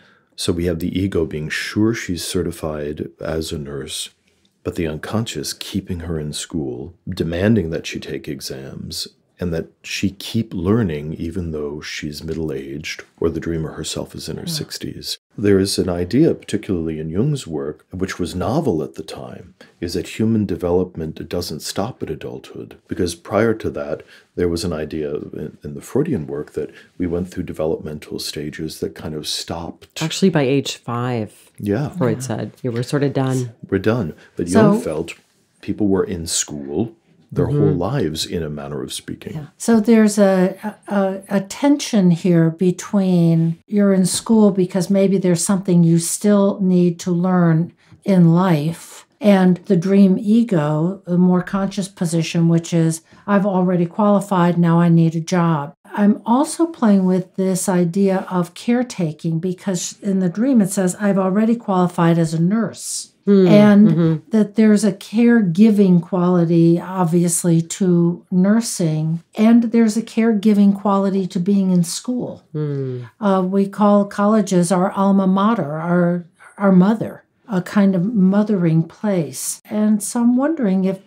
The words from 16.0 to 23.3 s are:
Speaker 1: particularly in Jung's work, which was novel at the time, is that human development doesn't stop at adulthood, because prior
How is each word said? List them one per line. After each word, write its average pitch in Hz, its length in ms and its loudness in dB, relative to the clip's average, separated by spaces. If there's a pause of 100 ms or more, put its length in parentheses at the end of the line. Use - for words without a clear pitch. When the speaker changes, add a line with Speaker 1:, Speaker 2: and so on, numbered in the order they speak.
Speaker 1:
particularly 82 640 -6
in 80 100 -8
Jung's 127 380 -2
work, 76 440 -8
which 92 280 -6
was 85 160 -6
novel 92 480 -2
at 62 100 -12
the - 100 -12
time, - 520 -18 (260)
is 82 140 -6
that - 240 -8
human 110 260 0
development 87 840 -4
doesn't 87 360 -8
stop - 400 -8
at - 80 -8
adulthood, 62 640 -14 (120)
because - 280 -6
prior 110 400 0